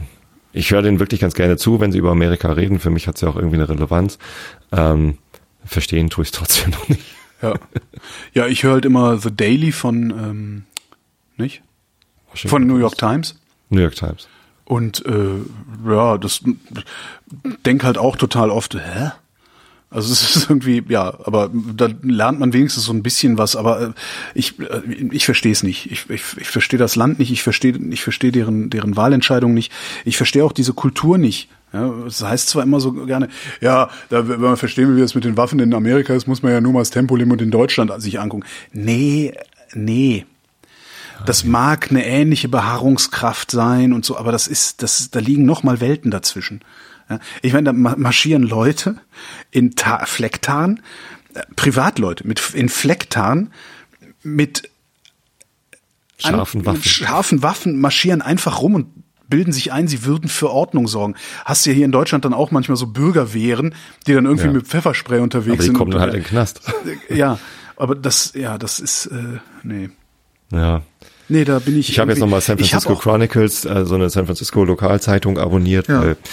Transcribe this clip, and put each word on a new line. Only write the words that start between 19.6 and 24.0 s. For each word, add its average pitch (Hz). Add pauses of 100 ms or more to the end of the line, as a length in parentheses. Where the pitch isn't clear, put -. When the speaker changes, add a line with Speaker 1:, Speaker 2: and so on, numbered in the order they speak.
Speaker 2:
Also 110
es -
ist 156
irgendwie, 127
ja, 95 (120)
aber 104
da 113 (140)
lernt 127
man 127
wenigstens 127
so 117
ein 110
bisschen 120
was, 107
aber, 110
äh, 117 (440)